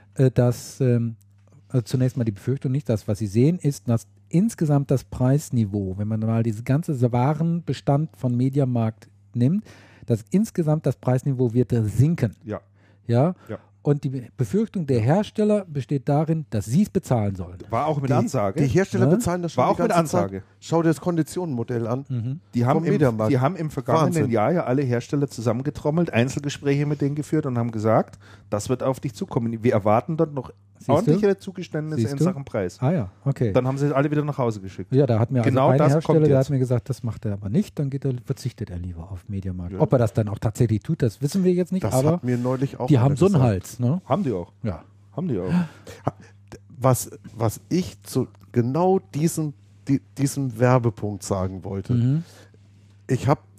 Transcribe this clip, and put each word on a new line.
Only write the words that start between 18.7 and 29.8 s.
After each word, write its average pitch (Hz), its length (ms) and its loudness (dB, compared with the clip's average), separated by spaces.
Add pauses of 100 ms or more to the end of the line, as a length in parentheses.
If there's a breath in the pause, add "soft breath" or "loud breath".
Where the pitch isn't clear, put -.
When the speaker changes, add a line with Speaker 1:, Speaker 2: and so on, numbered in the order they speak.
Speaker 1:
Ne? 156 80 6
Speaker 3:
bezahlen 180 280 -2
das 170 100 -6
schon 123 100 0
Speaker 2:
War 143 60 2
Speaker 3:
die 190 60 2
Speaker 2:
auch 170 100 -12
mit - 80 2
Speaker 3:
ganze 170 180 2
Zeit. 175 140 0
Speaker 2:
Ansage. 95 180 -8 (160)
Speaker 3:
Schau 165 240 -2
dir 165 60 2
das 160 120 2
Konditionenmodell 151 840 -4
an. 127 220 -4
Speaker 1:
Mhm. 127 320 -6 (140)
Speaker 2:
Die 120 120 0
haben 147 140 4
Speaker 3:
Vom 160 60 -4
Speaker 2:
im, - 80 2
Speaker 3:
Mediamarkt. 110 380 4
Speaker 2:
die 131 60 4
haben 131 160 2
im 156 160 -6
vergangenen 156 360 2 (100)
Speaker 3:
Wahnsinn. 143 160 2
Speaker 2:
Jahr 113 180 4
ja 170 140 2
alle 135 180 0
Hersteller 135 460 0
zusammengetrommelt, 143 840 -2
Einzelgespräche 143 720 0
mit 147 160 -2
denen 143 140 0
geführt 151 320 -2
und 123 120 -2
haben 117 120 -2
gesagt, 110 480 2 (320 loud breath)
das 104 180 -4
wird 127 140 -2
auf 131 160 -2
dich - 160 -8
zukommen. 117 480 -4
Wir 123 120 4
erwarten 107 420 2